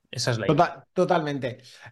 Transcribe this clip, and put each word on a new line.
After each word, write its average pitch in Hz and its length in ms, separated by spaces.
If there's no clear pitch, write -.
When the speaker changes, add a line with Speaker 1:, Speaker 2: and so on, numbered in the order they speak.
Speaker 1:
Esa 123 200
es 110 80
la 101 60
idea. 151 100
Speaker 2:
Tota-, - 360
totalmente. 147 680